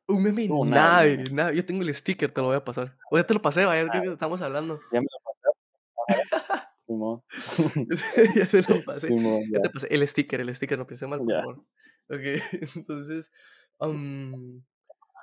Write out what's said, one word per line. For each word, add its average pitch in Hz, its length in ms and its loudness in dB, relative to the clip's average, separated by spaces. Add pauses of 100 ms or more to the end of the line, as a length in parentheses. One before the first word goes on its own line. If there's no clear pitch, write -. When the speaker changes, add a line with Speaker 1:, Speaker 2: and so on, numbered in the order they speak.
Speaker 1:
Un 190 160 2
meme 214 200 0
Speaker 2:
Estuvo 151 220 0
Speaker 1:
nave, 143 160 4
Speaker 2:
nave, 160 360 6
meme. 131 140 -6
Speaker 1:
nave. 151 240 0
Yo 180 100 0
tengo 185 180 -4
el 151 100 -2
sticker, - 380 -2
te 170 100 -2
lo 127 60 0
voy 135 100 2
a 139 80 -4
pasar. 127 320 -6 (120)
O 151 80 4
ya 175 80 6
te 226 80 2
lo 208 80 2
pasé, 165 240 4
vaya, 165 200 4
Speaker 2:
Nave. 180 220 0
Speaker 1:
que 180 60 -4
estamos 170 280 -4
hablando. 151 380 -4 (120)
Speaker 2:
Ya 120 100 2
me 135 60 -2
lo 262 160 -14
pasaste. - 1200 -2 (100)
Ajá. - 240 -8
Speaker 1:
<laughs> - 40 -20
Speaker 2:
Simón. 113 480 -6
Speaker 1:
<laughs> 160 1040 2
Ya 185 120 4
te 190 160 6
lo 175 200 2
pasé. 143 240 -8
Speaker 2:
Simón, 113 440 2
Speaker 1:
Ya 101 100 2
te 92 80 2
Speaker 2:
ya. - 20 -4
Speaker 1:
pasé 135 200 -10
el 143 160 4
sticker, 139 340 -2
el 123 140 -6
sticker, 139 220 -4
no 127 100 -10
pensé 131 200 -10
mal, 143 120 -6
por 117 100 -2
Speaker 2:
Ya. 85 100 2
Speaker 1:
favor. - 200 -8 (500)
Ok, 143 100 -6 (220)
<laughs> - 340 -10
entonces, 156 560 -10 (480)
am, 139 800 -8 (600)